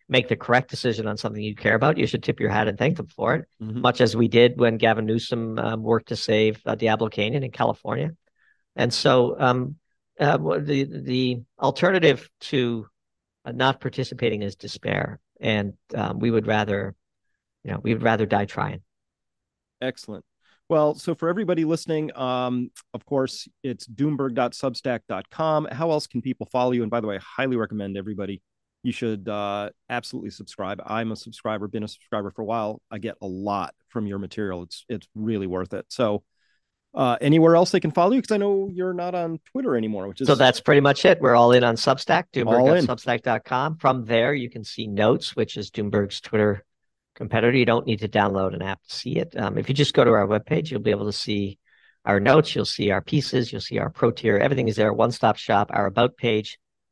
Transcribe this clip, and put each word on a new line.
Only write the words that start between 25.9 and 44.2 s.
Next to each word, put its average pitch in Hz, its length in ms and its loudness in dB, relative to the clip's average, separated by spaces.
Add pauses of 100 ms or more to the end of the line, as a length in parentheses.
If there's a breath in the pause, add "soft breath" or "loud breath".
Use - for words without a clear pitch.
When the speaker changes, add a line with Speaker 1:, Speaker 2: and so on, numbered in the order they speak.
Speaker 2:
else 151 160 -2
can 123 140 -6
people - 280 -8
follow 127 220 0
you? 120 100 0
And 107 80 -4
by 117 100 0
the 107 60 -6
way, 101 100 -4
I 95 40 -8
highly 131 360 -4
recommend 101 400 -4
everybody, 98 460 -8 (400)
you 127 80 -4
should, 110 380 -6
uh, 104 420 -4 (180)
absolutely 120 420 -8
subscribe. 95 540 -10
I'm 113 280 -4
a 107 40 -8
subscriber, 107 520 -8
been 107 160 -6
a 107 40 -10
subscriber 101 440 -8
for 117 100 -10
a - 20 -6
while. 107 460 -6
I 110 80 -12
get 104 240 -8
a 104 40 -10
lot 98 480 -4 (160)
from 107 180 -6
your 98 100 -6
material. 95 460 -6
It's, - 240 -20
it's 107 260 -10
really 107 320 -4
worth 92 260 -4
it. 101 160 -10
So, 104 360 -2 (680)
uh, 123 260 0
anywhere 160 340 6
else 170 160 6
they 190 100 2
can 156 120 -4
follow 196 220 4
you? 262 80 2
'Cause - 100 -4
I 214 60 0
know 202 340 0
you're 180 220 -4
not 180 200 -6
on 165 240 -4 (140)
Twitter 254 240 -2
anymore, 104 320 -4
which 98 100 -14
Speaker 1:
So 131 140 4
Speaker 2:
is 127 60 6
Speaker 1:
that's 127 220 6
pretty 147 200 6
much 139 240 2
it. 185 160 6
We're 120 160 6
all 120 160 8
in 123 100 8
on 117 140 2
Substack, 139 480 0 (200)
Speaker 2:
All 117 300 4
in. 175 100 2
Speaker 1:
doomberg - 40 -2
dot 123 100 -4
substack 120 240 -4
dot 113 220 -2
com. 143 320 -2
From 127 280 0
there, 117 300 2